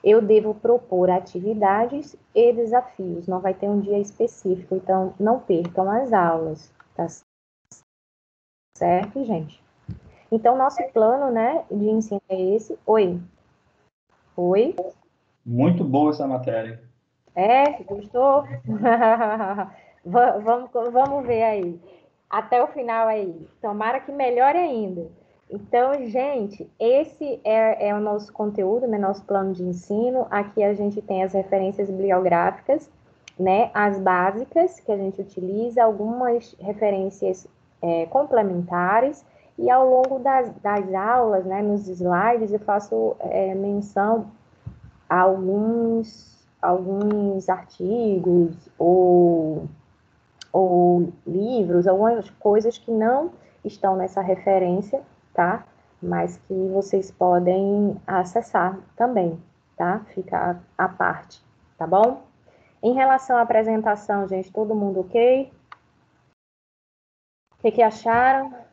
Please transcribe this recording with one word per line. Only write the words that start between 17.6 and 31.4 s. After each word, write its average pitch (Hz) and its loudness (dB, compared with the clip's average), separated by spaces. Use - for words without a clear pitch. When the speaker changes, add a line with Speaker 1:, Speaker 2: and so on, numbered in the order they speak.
Speaker 1:
gostou? 247 0
<laughs> 220 -2
Va-, 233 2
vamos, 233 -2
vamos 269 0
ver 226 0
aí. 185 -4
Até 233 0
o 302 0
final 233 -4
aí. 185 -6
Tomara 220 -4
que 277 -12
melhore 269 2
ainda. 214 -4
Então, 247 -2
gente, 240 -6
esse 269 0
é, 220 0
é 208 -2
o 208 -2
nosso 208 -4
conteúdo, 214 -2
né, 214 -2
nosso 196 -2
plano 196 -2
de 180 -8
ensino. 214 -2
Aqui 208 -2
a 208 2
gente 208 -4
tem 190 -4
as 190 -4
referências 196 -2